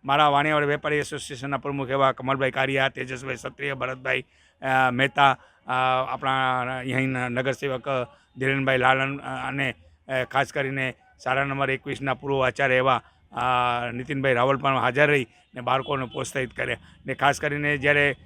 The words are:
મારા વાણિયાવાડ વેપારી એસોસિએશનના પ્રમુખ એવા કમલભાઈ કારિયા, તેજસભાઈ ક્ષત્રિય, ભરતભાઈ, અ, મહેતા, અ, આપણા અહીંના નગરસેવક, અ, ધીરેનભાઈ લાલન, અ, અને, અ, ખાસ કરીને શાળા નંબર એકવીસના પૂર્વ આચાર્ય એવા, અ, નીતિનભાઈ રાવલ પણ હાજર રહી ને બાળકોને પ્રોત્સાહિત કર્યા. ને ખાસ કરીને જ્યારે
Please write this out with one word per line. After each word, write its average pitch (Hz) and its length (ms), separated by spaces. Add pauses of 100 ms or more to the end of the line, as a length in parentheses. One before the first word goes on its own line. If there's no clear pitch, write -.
મારા 147 240
વાણિયાવાડ 147 360
વેપારી 147 320
એસોસિએશનના 139 600
પ્રમુખ 139 320
એવા 135 220
કમલભાઈ 131 380
કારિયા, 135 380
તેજસભાઈ 127 460
ક્ષત્રિય, 139 400
ભરતભાઈ, 131 500 (380)
અ, 131 280
મહેતા, 135 480 (280)
અ, 127 60 (360)
આપણા 131 540 (160)
અહીંના 127 500
નગરસેવક, 131 600
અ, 127 160 (320)
ધીરેનભાઈ 135 420
લાલન, 135 400
અ, 131 300
અને, 135 260 (340)
અ, 131 160
ખાસ 135 280
કરીને 135 420 (300)
શાળા 131 200
નંબર 139 260
એકવીસના 135 440
પૂર્વ 135 320
આચાર્ય 127 280
એવા, 127 280 (300)
અ, 120 100 (500)
નીતિનભાઈ 131 420
રાવલ 131 220
પણ 135 200
હાજર 127 300
રહી 143 200 (280)
ને 127 60
બાળકોને 131 440
પ્રોત્સાહિત 127 480
કર્યા. 123 240 (300)
ને 135 80
ખાસ 139 260
કરીને 147 380
જ્યારે 143 480